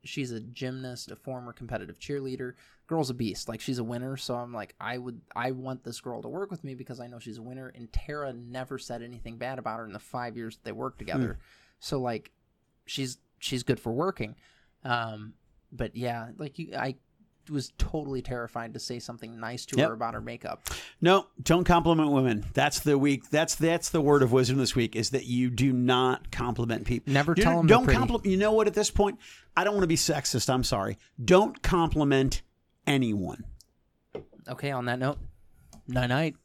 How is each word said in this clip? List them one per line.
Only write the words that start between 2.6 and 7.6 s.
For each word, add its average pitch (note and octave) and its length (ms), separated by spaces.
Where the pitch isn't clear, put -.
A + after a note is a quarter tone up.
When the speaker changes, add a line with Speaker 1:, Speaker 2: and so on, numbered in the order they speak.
Speaker 1:
Girl's D#3+ 240
a B2+ 40
beast. A#2 320
Like, A2+ 140
she's C3 180
a A#2+ 60
winner, B2 320
so C3 200
I'm A#2+ 180
like, G#2 260
"I A#2+ 160
would, B2 240
I B2 140
want C3 340
this A#2 160
girl A#2 220
to A#2 80
work G3 200
with E3+ 140
me C3+ 100
because B2 260
I A#2+ 80
know A#2+ 100
she's A2+ 180
a A#2 60
winner." B2+ 260